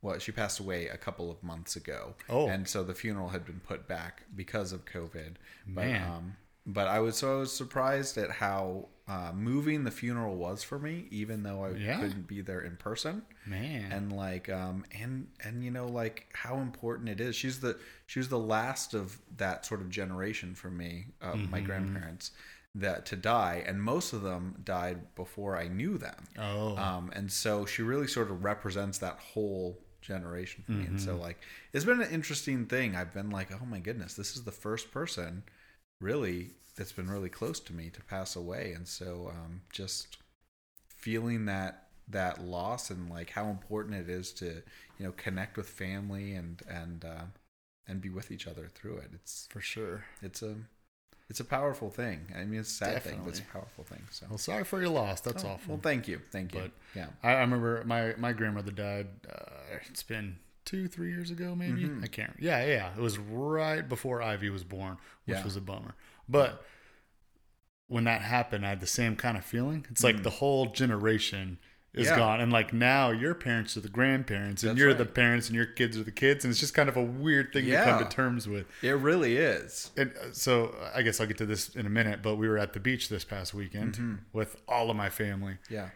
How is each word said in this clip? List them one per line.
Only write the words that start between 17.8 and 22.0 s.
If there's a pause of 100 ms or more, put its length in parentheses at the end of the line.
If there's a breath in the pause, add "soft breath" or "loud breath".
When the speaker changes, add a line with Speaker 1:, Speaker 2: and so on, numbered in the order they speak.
Speaker 1:
she
was
the
last
of (200)
that
sort
of
generation
for
me, (140)
uh,
my
Speaker 2:
Mm-hmm.
Speaker 1:
grandparents, (440 loud breath)